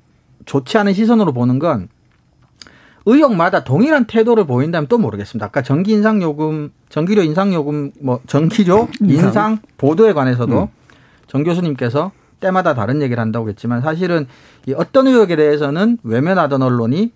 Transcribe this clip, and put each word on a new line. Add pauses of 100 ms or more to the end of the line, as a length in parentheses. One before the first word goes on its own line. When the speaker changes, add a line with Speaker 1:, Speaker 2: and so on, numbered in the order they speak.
(440)
Speaker 1:
좋지
않은
시선으로
보는
건 (1160)
의혹마다
동일한
태도를
보인다면
또
모르겠습니다.
아까
전기
인상
요금, (180)
전기료
인상
요금, (100)
뭐
전기료 (120)
Speaker 2:
인상.
Speaker 1:
인상 (180)
보도에
관해서도
Speaker 2:
음. (600)
Speaker 1:
정
교수님께서 (300)
때마다
다른
얘기를
한다고
했지만
사실은 (400)
이
어떤
의혹에
대해서는
외면하던
언론이